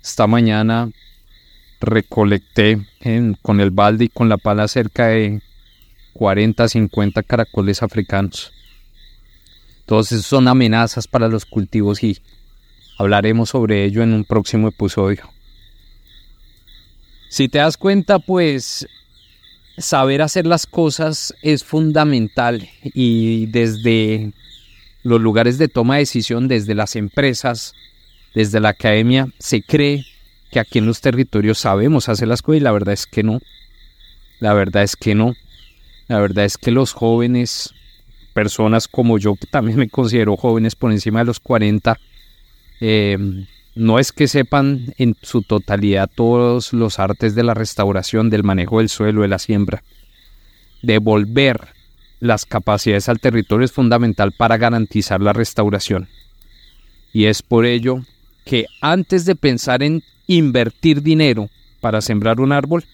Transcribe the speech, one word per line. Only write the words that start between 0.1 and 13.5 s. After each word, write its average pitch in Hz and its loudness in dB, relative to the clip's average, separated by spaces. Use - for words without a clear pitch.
mañana 113 0
recolecté 104 0
en, 113 -2
con 104 2
el 98 2
balde 104 2
y 110 -2
con 117 0
la 104 2
pala 107 -2
cerca 117 -2
de 107 -2
cuarenta, 107 0
cincuenta 107 -2
caracoles 107 -2
africanos. 98 -6
Todos 107 0
esos 110 -2
son 131 4
amenazas 117 2
para 113 -4
los 110 -4
cultivos 104 -2
y 107 -2
hablaremos 104 2